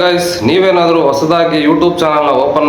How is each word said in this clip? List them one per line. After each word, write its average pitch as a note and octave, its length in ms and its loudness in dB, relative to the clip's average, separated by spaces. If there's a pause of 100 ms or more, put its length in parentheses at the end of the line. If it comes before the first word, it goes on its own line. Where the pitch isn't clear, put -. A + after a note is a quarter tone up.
ಗೈಸ್, F3 300 -2 (180)
ನೀವೇನಾದ್ರೂ F3 580 2
ಹೊಸದಾಗಿ D#3+ 600 0
YouTube D#3+ 340 2
ಚಾನೆಲ್ನ D3+ 400 0
ಓಪನ್ C#3+ 280 0